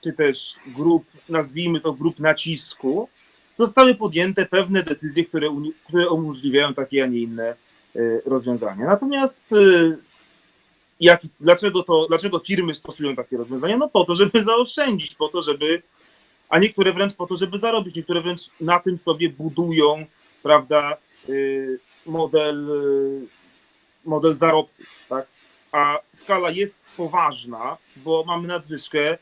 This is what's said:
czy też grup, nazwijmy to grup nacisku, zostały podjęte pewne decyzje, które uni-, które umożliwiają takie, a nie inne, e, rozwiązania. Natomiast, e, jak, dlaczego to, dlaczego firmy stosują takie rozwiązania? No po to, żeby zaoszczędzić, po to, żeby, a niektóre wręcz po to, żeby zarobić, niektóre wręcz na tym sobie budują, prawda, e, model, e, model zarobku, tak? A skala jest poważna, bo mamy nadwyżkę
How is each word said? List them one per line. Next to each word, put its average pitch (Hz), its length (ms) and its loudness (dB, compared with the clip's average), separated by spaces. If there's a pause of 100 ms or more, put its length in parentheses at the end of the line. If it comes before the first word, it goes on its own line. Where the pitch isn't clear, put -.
czy 165 120 -8
też 143 420 -2 (120)
grup, 160 380 2 (240)
nazwijmy 160 520 -2
to 156 120 -2
grup 156 260 -4
nacisku, 156 920 -2 (480)
zostały 247 380 6
podjęte 185 500 -2
pewne 185 380 0
decyzje, 156 420 -2
które 156 240 -2
uni-, 151 240 -6 (140)
które 170 220 2
umożliwiają 143 640 0
takie, 135 300 -2
a 131 40 0
nie 120 120 -2
inne, 117 360 -6 (400)
e, 120 40 -6 (260)
rozwiązania. 120 600 -4
Natomiast, 269 680 -2
e, 214 40 2 (1400)
jak, 170 220 6 (180)
dlaczego 175 440 2
to, 160 240 2
dlaczego 165 320 -2
firmy 175 360 -4
stosują 143 400 -8
takie 123 220 -8
rozwiązania? 131 400 -4
No 294 120 -2
po 185 160 2
to, 175 100 -2
żeby 202 280 2
zaoszczędzić, 226 720 -2
po 151 120 -4
to, 170 160 -6
żeby, 151 380 -2 (680)
a 170 100 4
niektóre 196 340 2
wręcz 196 200 -2
po 175 140 -10
to, 185 100 -6
żeby 190 220 -4
zarobić, 208 360 -2
niektóre 170 260 -4
wręcz 175 200 -6 (200)
na 175 180 2
tym 180 180 -4
sobie 165 320 -2
budują, 156 760 0 (380)
prawda, 147 540 4 (320)
e, - 20 -4 (720)
model, 151 680 0
e, 139 540 -2 (800)
model 156 300 0
zarobku, 156 480 0 (260)
tak? 131 180 -6 (440)
A 147 280 0 (120)
skala 185 400 -4
jest 196 280 -4 (180)
poważna, 139 800 -4 (180)
bo 160 320 -2
mamy 170 200 -6
nadwyżkę 151 760 -4